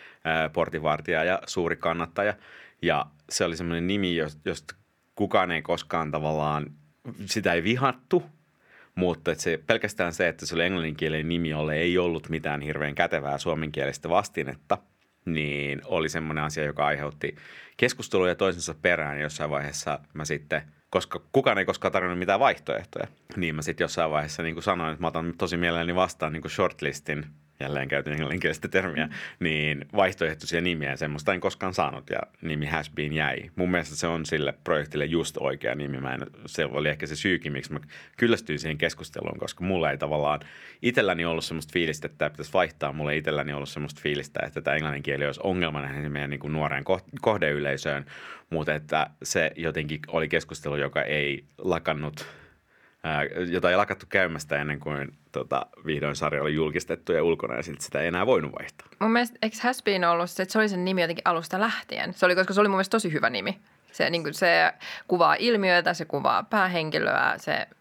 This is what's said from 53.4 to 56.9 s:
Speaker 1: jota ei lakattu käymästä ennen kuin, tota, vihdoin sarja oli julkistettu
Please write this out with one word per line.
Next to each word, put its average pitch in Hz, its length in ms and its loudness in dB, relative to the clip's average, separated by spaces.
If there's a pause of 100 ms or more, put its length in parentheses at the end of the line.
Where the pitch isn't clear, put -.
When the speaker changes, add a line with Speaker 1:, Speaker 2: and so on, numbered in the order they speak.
Speaker 1:
jota 90 220 4
ei 90 60 6
lakattu 101 320 0
käymästä 78 520 0
ennen 73 180 -2
kuin, 71 320 -4 (200)
tota, 65 340 -2 (200)
vihdoin 73 300 -2
sarja 76 260 0
oli 76 120 0
julkistettu 80 600 0